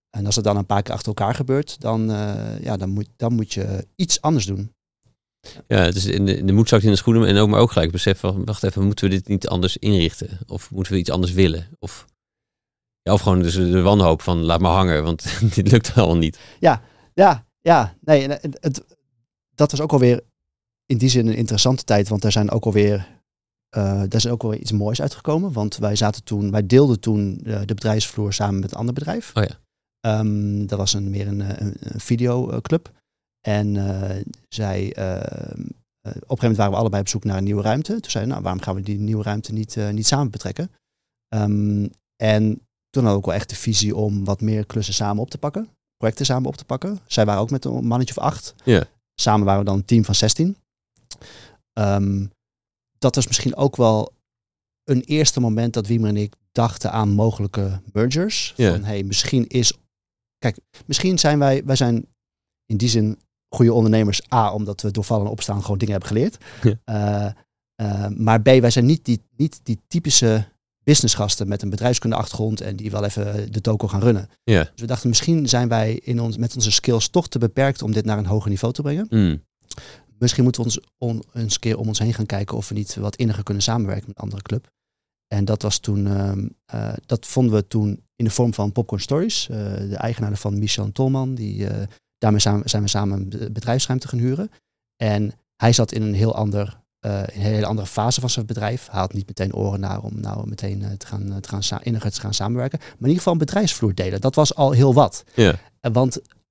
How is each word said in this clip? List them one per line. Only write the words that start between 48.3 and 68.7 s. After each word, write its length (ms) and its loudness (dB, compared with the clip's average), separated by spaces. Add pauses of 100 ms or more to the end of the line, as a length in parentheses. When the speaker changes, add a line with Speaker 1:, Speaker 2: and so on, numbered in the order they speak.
Speaker 2:
Ja. 200 4 (320)
Speaker 1:
Samen 300 2
waren 160 4
we 80 -2
dan 80 0
een 80 -2
team 200 4
van 100 0
zestien. 420 0 (1160)
Ehm, 520 0 (720)
dat 180 0
was 120 0
misschien 280 -2
ook 200 0
wel 380 2 (680)
een 180 0
eerste 380 0
moment 340 0
dat 140 -2
Wiemer 220 2
en 80 0
ik 160 -4 (180)
dachten 400 -2
aan 180 0
mogelijke 720 0 (100)
mergers. 640 -2
Speaker 2:
Ja. 160 4
Speaker 1:
Van, 120 0
hey, 200 -4
misschien 440 0
is... 260 2 (640)
Kijk, 200 -4 (280)
misschien 340 0
zijn 200 2
wij... 260 2
Wij 100 0
zijn 300 2 (600)
in 120 -2
die 120 0
zin 300 0 (360)
goede 180 6
ondernemers. 480 4 (120)
A, 200 2
omdat 280 -6
we 100 -2
door 120 -2
vallen 220 0
en 60 -4
opstaan 300 -4
gewoon 160 -2
dingen 220 0
hebben 120 -8
geleerd. 260 0 (240)
Speaker 2:
Ja. 120 6 (120)
Speaker 1:
Eh, 460 -2 (440)
eh, 340 -4
maar 320 4
B, 40 -4
wij 260 8